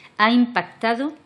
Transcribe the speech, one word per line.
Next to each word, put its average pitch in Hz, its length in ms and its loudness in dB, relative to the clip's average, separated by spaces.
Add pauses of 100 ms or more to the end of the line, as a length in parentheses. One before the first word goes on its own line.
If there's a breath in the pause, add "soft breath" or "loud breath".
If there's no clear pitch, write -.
(180 loud breath)
ha 220 140 2
impactado 240 800 -2 (120)